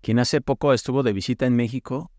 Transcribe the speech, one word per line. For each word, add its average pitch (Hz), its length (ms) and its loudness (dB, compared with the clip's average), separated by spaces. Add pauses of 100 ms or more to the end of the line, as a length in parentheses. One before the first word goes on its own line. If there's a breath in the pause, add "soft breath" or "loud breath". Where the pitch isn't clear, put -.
quien 113 200 0
hace 139 200 2
poco 139 320 0
estuvo 131 300 0
de 120 100 2
visita 104 320 -2
en 123 100 4
México 123 640 -4